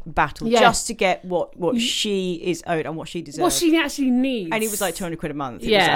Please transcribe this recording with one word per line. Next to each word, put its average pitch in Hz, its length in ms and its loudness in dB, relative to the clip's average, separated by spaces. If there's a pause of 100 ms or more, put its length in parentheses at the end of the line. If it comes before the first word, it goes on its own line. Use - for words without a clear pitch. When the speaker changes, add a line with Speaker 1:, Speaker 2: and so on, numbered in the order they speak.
Speaker 1:
battle 160 440 -2
Speaker 2:
Yeah. 226 120 4
Speaker 1:
just 226 280 4
to 233 60 -4
get 185 300 0
what, 180 320 -2
what 170 180 0
Speaker 2:
You 233 60 0
Speaker 1:
she 190 640 -2
is 175 240 -2
owed 160 200 -2
and 156 100 -8
what 147 100 -10
she 175 160 -8
deserves. 147 200 -8
Speaker 2:
What 359 100 4
she 330 240 2
actually 285 340 0
needs. 247 420 0
Speaker 1:
And 214 120 0
it 220 60 0
was, 208 100 -4
like, 185 160 0
two 190 80 -6
hundred 165 160 -6
quid 156 100 -4
a 143 40 -8
month. 135 280 -8
It 233 60 -4
Speaker 2:
Yeah. 214 120 4
Speaker 1:
was, 170 160 4